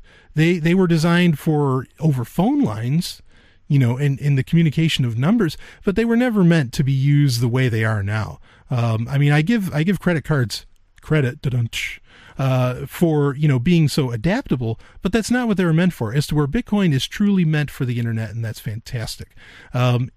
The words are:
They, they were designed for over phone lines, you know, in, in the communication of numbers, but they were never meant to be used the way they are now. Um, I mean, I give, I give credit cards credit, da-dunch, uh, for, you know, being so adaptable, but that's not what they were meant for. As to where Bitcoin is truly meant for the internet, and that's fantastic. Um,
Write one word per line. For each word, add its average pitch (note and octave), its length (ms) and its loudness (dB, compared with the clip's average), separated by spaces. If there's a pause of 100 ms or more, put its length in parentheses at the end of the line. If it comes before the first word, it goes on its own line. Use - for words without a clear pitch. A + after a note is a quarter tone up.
(340)
They, E3 240 2
they E3 180 2
were F#3+ 120 4
designed E3+ 520 4
for C#3+ 480 0 (100)
over C3+ 280 0
phone C4+ 360 0
lines, C3 600 -4 (480)
you C#3+ 100 4
know, B2 160 2
in, C#3 220 -2
in C#3+ 180 0
the C3 80 0
communication D#3+ 600 0
of A2+ 120 -4
numbers, E3+ 400 0 (280)
but F#3+ 100 0
they A3+ 80 2
were A#3 140 2
never A#3 260 2
meant E3 300 4
to D#3 100 0
be C3 80 0
used C#3 480 2
the B2 80 0
way B2+ 220 0
they A2 160 0
are G#2+ 180 0
now. G#2 380 -6 (280)
Um, A#2 400 0
I C#3 80 -2
mean, C#3+ 140 4
I D3 100 4
give, F#3+ 320 -2
I D3+ 100 0
give F3+ 180 -2
credit E3 240 -2
cards C3 400 -2 (360)
credit, D3 400 -2
da-dunch, - 600 -4 (360)
uh, C3 480 -2
for, D3 500 0
you D3+ 120 0
know, C3 120 2
being D#3+ 280 2
so C3 240 -2
adaptable, A#2+ 640 -4 (240)
but F#3 120 -4
that's A3+ 180 0
not B3 160 0
what G#3 80 0
they F#3 80 0
were E3+ 80 2
meant E3+ 220 2
for. A2 200 -6
As C#3+ 140 -2
to D3+ 80 -4
where D3 120 0
Bitcoin G3 460 0
is C3 140 -2
truly G3+ 380 0
meant D3+ 260 -2
for - 140 -6
the B2 120 -4
internet, A2+ 340 -4
and A2+ 120 -8
that's A2 160 -8
fantastic. - 720 -10 (440)
Um, B2 440 0